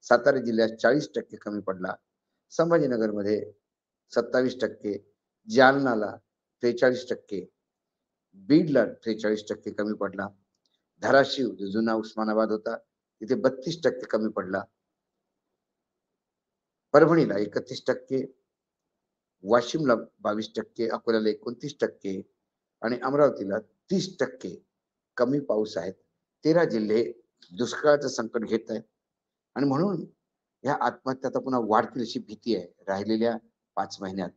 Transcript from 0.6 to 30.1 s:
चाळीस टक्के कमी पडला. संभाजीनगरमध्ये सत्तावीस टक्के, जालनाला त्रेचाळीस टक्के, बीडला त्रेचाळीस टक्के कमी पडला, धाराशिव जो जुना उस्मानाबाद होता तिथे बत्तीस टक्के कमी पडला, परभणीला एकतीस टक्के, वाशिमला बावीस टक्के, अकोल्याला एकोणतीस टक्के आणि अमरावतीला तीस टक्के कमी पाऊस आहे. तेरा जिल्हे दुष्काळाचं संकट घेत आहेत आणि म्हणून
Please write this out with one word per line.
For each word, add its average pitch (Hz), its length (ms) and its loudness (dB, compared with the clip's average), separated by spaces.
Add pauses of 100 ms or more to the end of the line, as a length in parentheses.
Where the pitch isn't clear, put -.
चाळीस 131 460 2
टक्के 110 220 -8
कमी 104 240 -8
पडला. 95 340 -6 (560)
संभाजीनगरमध्ये 113 1000 0 (600)
सत्तावीस 123 480 0
टक्के, 104 360 -4 (520)
जालनाला 127 680 4 (460)
त्रेचाळीस - 480 2
टक्के, 98 340 -8 (880)
बीडला 131 500 4
त्रेचाळीस 107 640 -4
टक्के - 220 -6
कमी 104 240 -4
पडला, 98 340 -6 (760)
धाराशिव 135 520 4
जो 95 120 -8
जुना 110 280 0
उस्मानाबाद 110 560 0
होता 110 260 -4 (440)
तिथे 110 140 -2
बत्तीस 127 480 -2
टक्के - 240 -2
कमी 110 220 -2
पडला, 95 340 -4 (2250)
परभणीला 151 440 6
एकतीस 113 480 -6
टक्के, 131 380 -2 (1200)
वाशिमला 120 500 2 (260)
बावीस 107 360 -4
टक्के, 113 320 -4
अकोल्याला 113 400 0
एकोणतीस 120 520 -6
टक्के 98 400 -6 (600)
आणि 120 160 -4
अमरावतीला 131 600 0 (320)
तीस 185 300 -2
टक्के 101 340 -6 (640)
कमी 127 240 2
पाऊस 107 380 -2
आहे. 87 140 -6 (520)
तेरा 160 200 4
जिल्हे 110 380 0 (500)
दुष्काळाचं 139 560 2
संकट 117 360 -6
घेत 107 260 -4
आहेत 107 120 -6 (760)
आणि 139 100 0
म्हणून 165 380 0 (600)